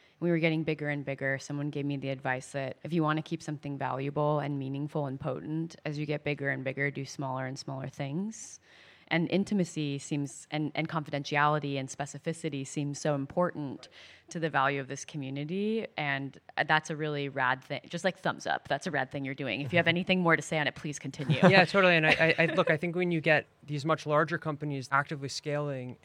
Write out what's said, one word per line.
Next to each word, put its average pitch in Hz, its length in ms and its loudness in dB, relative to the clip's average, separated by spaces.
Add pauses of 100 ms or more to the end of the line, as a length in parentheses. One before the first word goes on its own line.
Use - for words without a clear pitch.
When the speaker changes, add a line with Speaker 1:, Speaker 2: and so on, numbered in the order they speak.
(220)
Speaker 1:
we 170 80 2
were 170 100 4
getting 160 240 2
bigger 151 240 -2
and 143 160 -2
bigger. 135 340 -2
Someone 143 320 -6
gave 143 160 -4
me 143 120 -2
the 135 120 -4
advice 131 420 -4
that 135 320 -6
if 151 100 -6
you 170 100 4
want 156 140 2
to 156 60 -2
keep 165 200 -6
something 143 340 -6
valuable 139 600 0
and 143 180 -2
meaningful 139 500 -4
and 135 120 -6
potent, 160 640 -4
as 147 160 -4
you 151 60 -4
get 147 180 -4
bigger 143 260 -2
and 135 140 -2
bigger, 139 280 -2
do 139 120 -8
smaller 131 420 -6
and 131 140 -8
smaller 139 300 -8
things. 160 720 -6 (480)
And 170 220 2
intimacy 165 680 0
seems, 143 540 -6
and, 151 220 -2
and 156 140 -2
confidentiality 143 920 0
and 135 120 -4
specificity 147 760 -6
seems 143 320 -4
so 156 160 0
important 143 760 -2 (400)
to 180 100 -8
the 165 100 -2
value 139 300 2
of 135 80 -6
this 139 160 -10
community. 160 840 -4 (120)
And 139 420 -4 (260)
that's 156 240 4
a 165 60 -4
really 147 320 -4
rad 131 340 0
thing. - 280 -8
Just, 170 160 -6
like, 185 140 -2
thumbs - 280 -4
up. - 220 -2
That's 139 180 -2
a - 40 -4
rad 135 200 0
thing 139 140 -6
you're 135 100 -6
doing. 131 260 -4
If 143 120 -4
you 180 40 4
have 165 100 4
Speaker 2:
<laughs> - 20 8
Speaker 1:
anything 175 320 2
more 165 160 6
to 151 40 -6
say 160 180 -2
on 147 80 0
it, 120 80 -2
please 151 220 -8
continue. - 460 -2
Speaker 2:
Yeah, 185 220 10
totally. 180 320 6
And 156 100 6
I, 160 300 6
I, 165 60 4
I, - 100 6
look, 185 160 4
I 160 80 4
think 170 180 -2
when 180 160 2
you 165 80 2
get 151 280 4 (180)
these 143 180 -4
much 156 220 0
larger 151 320 2
companies 147 560 -6
actively 139 340 0
scaling 139 760 -4